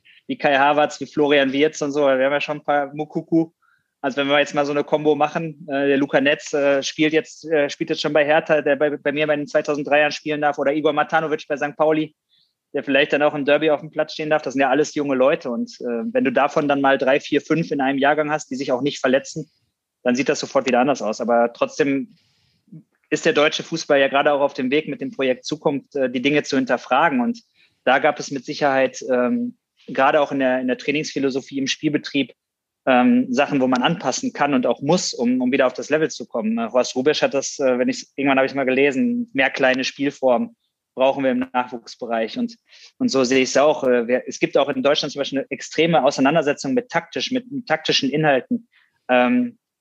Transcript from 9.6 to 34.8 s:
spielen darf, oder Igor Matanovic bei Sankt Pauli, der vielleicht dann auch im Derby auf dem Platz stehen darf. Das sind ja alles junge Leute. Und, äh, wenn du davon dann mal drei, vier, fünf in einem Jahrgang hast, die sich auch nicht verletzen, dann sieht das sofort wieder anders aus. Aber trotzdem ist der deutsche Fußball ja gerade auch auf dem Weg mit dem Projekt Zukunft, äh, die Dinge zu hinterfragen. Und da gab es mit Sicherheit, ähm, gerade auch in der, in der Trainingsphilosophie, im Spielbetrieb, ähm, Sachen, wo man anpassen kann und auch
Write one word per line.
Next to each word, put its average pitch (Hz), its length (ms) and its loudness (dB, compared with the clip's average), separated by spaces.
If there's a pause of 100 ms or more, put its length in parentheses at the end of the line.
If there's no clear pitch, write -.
spielen 151 280 -6
darf, 147 180 0
oder 139 140 0
Igor 151 200 0
Matanovic 151 560 -2
bei 147 80 -2
Sankt 147 220 -6
Pauli, 156 360 0 (600)
der 139 100 -4
vielleicht 143 280 2
dann 143 100 0
auch 151 120 2
im 143 100 -4
Derby 147 260 2
auf 143 100 0
dem 156 100 -14
Platz 151 220 -4
stehen 156 180 -6
darf. 151 120 0
Das 123 120 -8
sind 139 60 0
ja 135 100 2
alles 139 240 0
junge 143 220 -2
Leute. 135 340 2
Und, 120 300 -6
äh, 117 320 -4
wenn 127 100 0
du 131 80 2
davon 143 380 2
dann 139 120 2
mal 139 160 4
drei, 135 220 2
vier, 147 220 -2
fünf 165 320 -2
in 143 80 -4
einem 135 180 0
Jahrgang 147 320 2
hast, 151 220 -4
die - 20 -8
sich 139 160 -6
auch 127 120 0
nicht 139 180 -4
verletzen, 135 500 -2 (520)
dann 123 120 0
sieht 127 140 -2
das 151 100 0
sofort 131 300 -2
wieder 120 100 2
anders 127 240 0
aus. 107 180 -4
Aber 120 320 2
trotzdem 139 640 -2 (960)
ist 156 160 -2
der 160 60 2
deutsche 151 320 2
Fußball 156 340 0
ja 135 80 4
gerade 143 260 2
auch 139 80 0
auf 143 140 0
dem 127 160 -4
Weg 151 160 0
mit 143 140 -8
dem 135 100 -8
Projekt 127 340 -2
Zukunft, 147 520 -4
äh, 131 120 0
die 123 140 -4
Dinge 143 220 2
zu - 100 -4
hinterfragen. 131 680 2
Und 120 200 -2 (420)
da 131 160 4
gab 147 220 0
es - 100 -10
mit 135 140 -8
Sicherheit, 135 680 0
ähm, 123 460 0 (320)
gerade 143 320 2
auch 139 100 0
in 143 80 -4
der, 131 220 2
in 127 80 -4
der 127 100 0
Trainingsphilosophie, 139 800 -4
im 135 80 -4
Spielbetrieb, 143 680 -4 (520)
ähm, 123 460 4
Sachen, 139 280 0
wo 127 60 2
man 127 160 0
anpassen 143 500 -2
kann 143 220 0
und 127 100 2
auch 123 160 -2